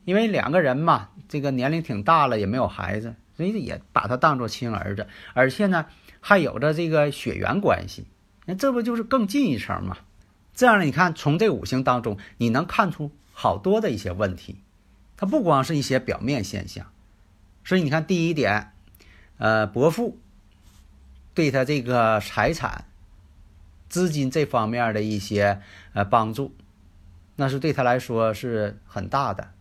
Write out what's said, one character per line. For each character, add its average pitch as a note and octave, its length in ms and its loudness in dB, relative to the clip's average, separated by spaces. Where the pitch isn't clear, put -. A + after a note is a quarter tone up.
因 F3 100 -2
为 A3+ 140 2
两 D3 240 0
个 F3+ 100 4
人 C3+ 140 2
嘛， D3 320 2
这 D3 120 -4
个 C#3 100 -2
年 C3 220 0
龄 E3 100 -2
挺 G#2 220 -6
大 D#3 240 4
了， A#2+ 100 0
也 G2+ 80 0
没 G2+ 100 -2
有 B2 100 0
孩 G2+ 340 -6
子， A#2 140 -10
所 D#3 80 -4
以 G3+ 180 -4
也 F#2+ 180 -8
把 G#2+ 140 0
他 B2 100 -2
当 C#3+ 220 2
作 A#2+ 100 -4
亲 A#2 240 -6
儿 G2 240 -4
子。 G#2 100 -8
而 C3 160 4
且 G3+ 160 0
呢， E3+ 200 0
还 G3+ 180 6
有 D3 200 0
着 D3 140 2
这 E3 160 -2
个 D3 240 2
血 - 220 -6
缘 G2+ 260 -2
关 F#2+ 280 0
系， - 180 -16
那 F3 80 -4
这 C4+ 180 0
不 A#3+ 100 0
就 A#3 140 -2
是 A3+ 80 -4
更 A#3 220 2
进 C4 240 0
一 A#2+ 80 0
层 F#2+ 260 -6
吗？ F#2+ 140 -8
这 B3 120 4
样 A3 120 6
呢， F#3 60 2
你 C#3+ 60 2
看 D#3+ 240 2
从 D3 240 0
这 G#3+ 120 4
五 A2 140 -4
行 C3 200 -2
当 B2 180 2
中， G#2 160 -4
你 A#2 100 2
能 C3 180 0
看 G3 240 0
出 D3 220 -8
好 G2 260 -2
多 F#3+ 220 0
的 G#3 100 -2
一 A#2 60 -4
些 F#2+ 160 -6
问 F#2+ 240 -2
题， - 240 -18
它 G3+ 100 -4
不 C4 160 2
光 D3+ 200 4
是 D#3+ 140 -2
一 C#3 60 0
些 C3 160 0
表 - 200 -4
面 B2 240 -2
现 F#2+ 240 -8
象。 G2 200 -14
所 F#3 160 2
以 F#3 40 4
你 D3 80 0
看 D#3+ 160 0
第 E3+ 220 0
一 E3+ 60 0
点， G#2+ 380 0
呃， A2 280 2
伯 A#2+ 240 2
父 A3 280 -4
对 D#3 160 2
他 C3 140 2
这 C#3 180 0
个 A#2 380 4
财 G#2+ 320 0
产 - 340 -6
资 F3+ 180 0
金 C#3+ 220 -2
这 D3+ 160 2
方 A2+ 200 0
面 A#2 280 0
的 G#2+ 80 0
一 G#2+ 160 -2
些， G2+ 420 2
呃， G2+ 100 0
帮 A2 300 2
助， C3+ 220 -8
那 C#3 120 0
是 C3+ 100 -4
对 C#3+ 160 0
他 C3+ 80 0
来 B2 160 4
说 A2+ 340 0
是 G#2+ 540 -4
很 F#2+ 200 -10
大 B2 280 -2
的。 - 160 -12